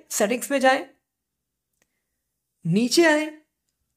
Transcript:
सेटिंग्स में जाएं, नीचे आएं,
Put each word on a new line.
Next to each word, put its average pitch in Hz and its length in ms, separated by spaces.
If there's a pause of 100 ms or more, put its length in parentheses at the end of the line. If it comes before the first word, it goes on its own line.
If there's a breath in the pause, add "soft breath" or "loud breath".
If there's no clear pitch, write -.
सेटिंग्स 240 420
में 277 80
जाएं, 262 260 (1800)
नीचे 233 400
आएं, 311 260 (640)